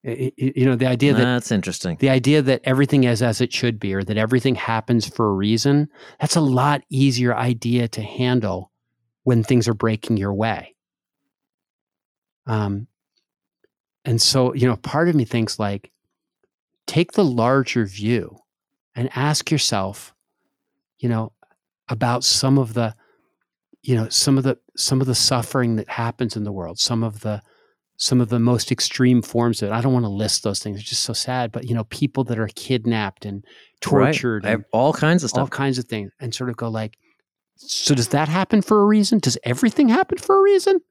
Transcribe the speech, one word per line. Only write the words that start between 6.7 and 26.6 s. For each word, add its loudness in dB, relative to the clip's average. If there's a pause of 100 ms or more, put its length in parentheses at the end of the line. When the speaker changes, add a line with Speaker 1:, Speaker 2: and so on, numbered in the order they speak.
Speaker 1:
easier 2
idea 0
to -8
handle -2 (540)
when 2
things 2
are 0
breaking -2
your -2
way. -4 (1700)
Um, -4 (1160)
and 0
so, 2
you 2
know, 2
part 0
of 2
me 4
thinks, -2
like, -6 (960)
take 0
the 4
larger 2
view -4 (600)
and -4
ask -2
yourself, -4 (840)
you -4
know, -2 (560)
about -2
some 2
of -2
the, -2 (840)
you 0
know, 0
some 2
of 0
the, 0 (180)
some 0
of 0
the 0
suffering 0
that -6
happens -4
in -4
the -6
world, -10